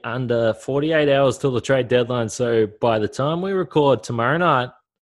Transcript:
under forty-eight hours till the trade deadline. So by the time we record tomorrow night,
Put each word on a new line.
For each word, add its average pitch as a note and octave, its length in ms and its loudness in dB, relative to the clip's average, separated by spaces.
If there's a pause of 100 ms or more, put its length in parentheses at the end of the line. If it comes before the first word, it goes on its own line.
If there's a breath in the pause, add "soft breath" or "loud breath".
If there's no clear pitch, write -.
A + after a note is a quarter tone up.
under A#2 500 -2
forty-eight D3 540 0
hours C#3 300 2
till C3+ 160 -2
the A#2 80 -2
trade C3 260 0
deadline. B2 400 0
So A#2 400 0 (140)
by A2+ 180 2
the G#2+ 80 0
time D3+ 340 -4
we G3 120 -4
record D3 500 0
tomorrow A#2+ 340 -2
night, C#3+ 320 0 (320)